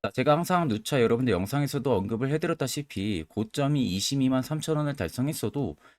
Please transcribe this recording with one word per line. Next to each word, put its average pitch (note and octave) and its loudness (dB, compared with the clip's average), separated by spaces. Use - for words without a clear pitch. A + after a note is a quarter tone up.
자, G2+ -4
제가 C3+ 2
항상 E3+ 2
누차 A#2 2
여러분들 A#2 4
영상에서도 B2+ 0
언급을 A2 -2
해드렸다시피 C#3 -2
고점이 C#3 0
이십이만 C3 0
삼천 D#3 -2
원을 C#3+ -2
달성했어도 A#2+ -4